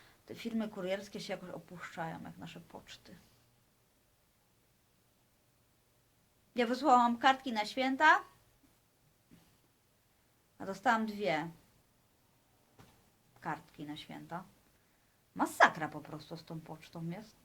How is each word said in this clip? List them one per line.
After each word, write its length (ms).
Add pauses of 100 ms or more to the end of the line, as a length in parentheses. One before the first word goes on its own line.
(260)
te 100
firmy 340
kurierskie 500
się 140
jakoś 160
opuszczają, 720
jak 140
nasze 220
poczty. 580 (3500)
Ja 120
wysłałam 500
kartki 360
na 120
święta, 540 (2500)
a 60
dostałam 400
dwie 440 (1900)
kartki 440
na 120
święta. 460 (920)
Masakra 520
po 120
prostu 380
z 80
tą 160
pocztą 480
jest. 360